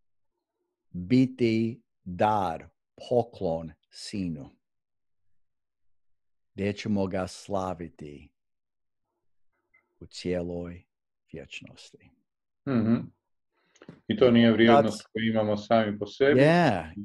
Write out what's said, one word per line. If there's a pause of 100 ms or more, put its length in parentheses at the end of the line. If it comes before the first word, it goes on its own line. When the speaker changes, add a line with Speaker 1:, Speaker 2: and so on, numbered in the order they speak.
(880)
Speaker 1:
Biti (220)
dar, (440)
poklon (180)
sinu. (2000)
Gdje
ćemo
ga
slaviti (1700)
u
cijeloj (480)
vječnosti. (600)
Speaker 2:
Mhm. (1120)
I
to
nije
vrijednost
Speaker 1:
Otac
Speaker 2:
koju
imamo
sami
po
sebi,
Speaker 1:
Yeah, (140)